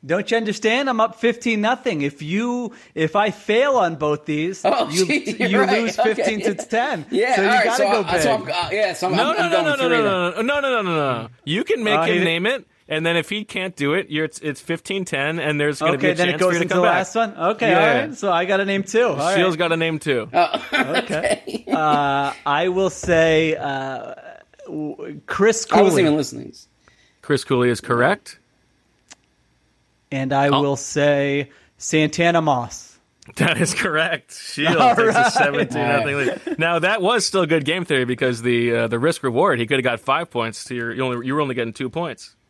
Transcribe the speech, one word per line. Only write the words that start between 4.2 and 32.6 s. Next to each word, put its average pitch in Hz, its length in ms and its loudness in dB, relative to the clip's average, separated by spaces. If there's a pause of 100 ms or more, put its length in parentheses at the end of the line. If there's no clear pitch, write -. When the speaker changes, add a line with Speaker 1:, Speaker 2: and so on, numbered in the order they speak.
Speaker 1:
these, 160 380 -4
Speaker 2:
Oh, 233 260 2
Speaker 1:
you, 180 160 2
Speaker 2:
<laughs> - 0 -
gee, - 320 -2
you're 185 100 0
Speaker 1:
you 202 120 4
Speaker 2:
right. 196 220 2
Speaker 1:
lose 220 160 -4
Speaker 2:
Okay. 220 160 2
Speaker 1:
fifteen 214 280 -2
to 202 120 0
ten. 233 560 -2
Speaker 2:
Yeah, - 260 2
Speaker 1:
So 190 60 2
you 196 60 2
Speaker 2:
all - 60 4
right, - 100 4
Speaker 1:
gotta - 120 2
Speaker 2:
so 196 140 2
Speaker 1:
go 208 180 0
Speaker 2:
I, - 120 0
so 214 180 2
Speaker 1:
big. - 160 -8
Speaker 2:
I'm, 175 120 -2
uh, - 60 -6
yeah, 202 220 0
so - 140 -4
I'm, 151 80 0
Speaker 3:
No, 254 140 2
Speaker 2:
I'm, 349 60 0
Speaker 3:
no, 392 60 0
Speaker 2:
I'm 339 80 0
Speaker 3:
no, 330 60 2
Speaker 2:
going 330 80 2
Speaker 3:
no, 302 60 0
no, 285 60 0 (120)
Speaker 2:
three 240 140 2
Speaker 3:
no, 185 300 0
Speaker 2:
then. 220 140 -2
Speaker 3:
no, 285 140 0
no, - 0 -
no, 254 220 0
no, - 0 -
no, 147 400 -2
no. 113 60 -12 (160)
You 180 200 -2
can 302 200 0
make 214 140 2
Speaker 1:
Oh, 160 60 2
Speaker 3:
him 175 160 2
Speaker 1:
he 180 40 2
Speaker 3:
name 170 220 0
it, 254 180 -2 (240)
and 156 160 -4
then 170 120 2
if 160 120 -2
he 208 160 -6
can't 185 300 -8
do 143 200 0
it, 190 140 -2
you're, 151 160 -2
it's, 156 140 -8
it's 147 220 -6
fifteen 185 440 -6
ten, 156 360 -4
and 147 200 -2
there's 147 200 0
gonna 160 140 0
Speaker 1:
Okay, 135 120 -2
Speaker 3:
be - 60 4
a - 20 0
Speaker 1:
then 180 140 0
it - 40 0
Speaker 3:
chance 151 100 -2
for 180 40 2
Speaker 1:
goes 180 60 2
Speaker 3:
you 175 80 0
to - 20 0
Speaker 1:
into 175 120 -2
Speaker 3:
come 180 80 4
Speaker 1:
the 175 60 4
Speaker 3:
back. 170 100 4
Speaker 1:
last 185 180 -4
one? 226 200 -2
Okay, 214 340 0
Speaker 3:
Yeah. - 80 4 (240)
Speaker 1:
all - 40 -4
right. 277 80 -10
So 202 180 -2
I 170 120 2
gotta 196 200 0
name 196 200 -2
two. 220 200 2
All 165 300 0
Speaker 3:
Sheil's 185 160 4
Speaker 1:
right. 160 80 -4
Speaker 3:
gotta 165 180 0
name 160 220 -2
two. 123 340 -2
Speaker 2:
Oh, - 360 2
<laughs> - 40 -10
Speaker 1:
Okay. 208 720 -2
Speaker 2:
okay. - 220 -8
Speaker 1:
Uh, 143 680 2 (140)
I 151 220 2
will 185 220 0
say, 160 680 2
uh, 135 580 -6 (520)
w-, 151 600 -10
Chris 214 460 2
Speaker 2:
I 208 100 6
wasn't 196 80 6
Speaker 1:
Cooley. 156 120 4
Speaker 2:
even 151 140 4
listening. - 360 -6 (680)
Speaker 3:
Chris 143 220 0
Cooley 123 280 2
is 113 100 -2
correct. 131 580 0 (1700)
Speaker 1:
And 135 220 -4
I 139 160 2
Speaker 3:
Oh. 139 140 2
Speaker 1:
will 139 140 0
say 143 760 0 (260)
Santana 165 640 2
Moss. 127 580 -2 (380)